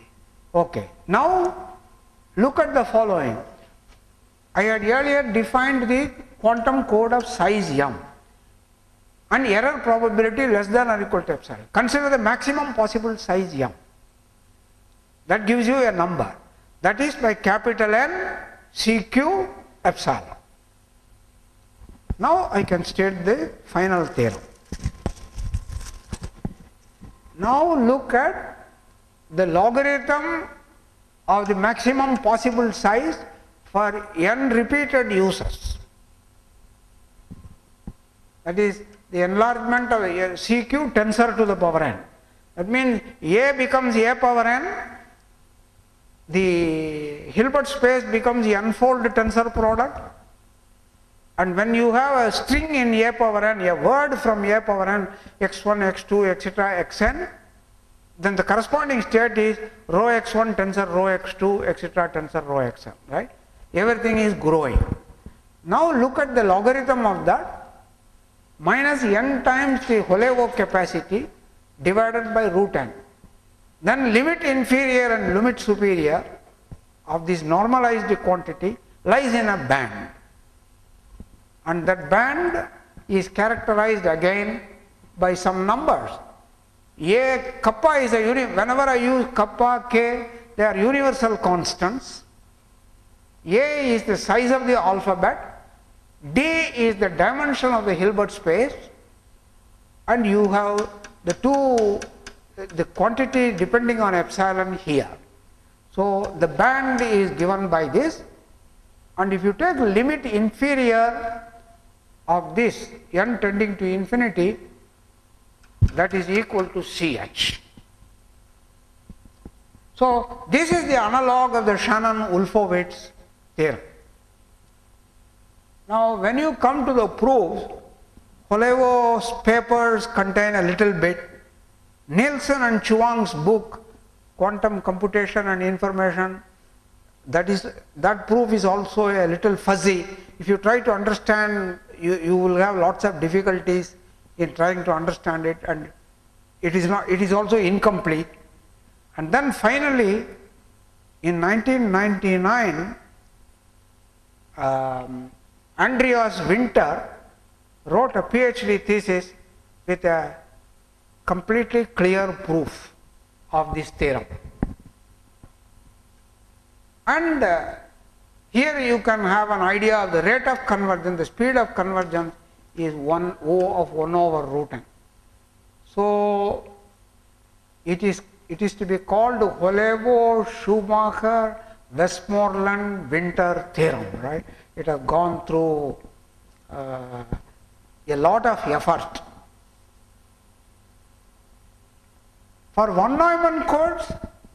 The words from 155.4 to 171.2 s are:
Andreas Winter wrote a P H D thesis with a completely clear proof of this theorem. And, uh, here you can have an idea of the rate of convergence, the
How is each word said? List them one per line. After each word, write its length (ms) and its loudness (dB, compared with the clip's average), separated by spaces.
Andreas 680 2
Winter 640 2
wrote 300 2
a 60 0
P 180 -2
H 200 0
D 180 0
thesis 540 -2
with 180 -2
a 320 -2
completely 640 -2
clear 460 0
proof 640 -6
of 220 -2
this 160 -6
theorem. 360 -2
And, 360 0
uh, 320 0
here 300 0
you 200 0
can 200 0
have 300 0
an 100 0
idea 360 2
of 160 -2
the 100 2
rate 240 2
of 200 -2
convergence, 520 -2
the 80 -4